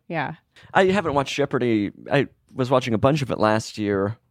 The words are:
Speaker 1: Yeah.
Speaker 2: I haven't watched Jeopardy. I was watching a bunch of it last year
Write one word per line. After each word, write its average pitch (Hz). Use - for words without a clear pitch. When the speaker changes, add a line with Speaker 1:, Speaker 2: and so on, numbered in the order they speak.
Speaker 1:
Yeah. 160
Speaker 2:
I 190
haven't 185
watched 139
Jeopardy. 120
I 139
was 131
watching 127
a 104
bunch 143
of 110
it -
last 107
year 101